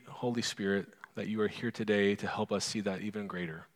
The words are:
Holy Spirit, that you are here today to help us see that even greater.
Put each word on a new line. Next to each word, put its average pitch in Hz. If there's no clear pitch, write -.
Holy 120
Spirit, 98
that 98
you 107
are 104
here 117
today 104
to 104
help 107
us 101
see 110
that 95
even 104
greater. 87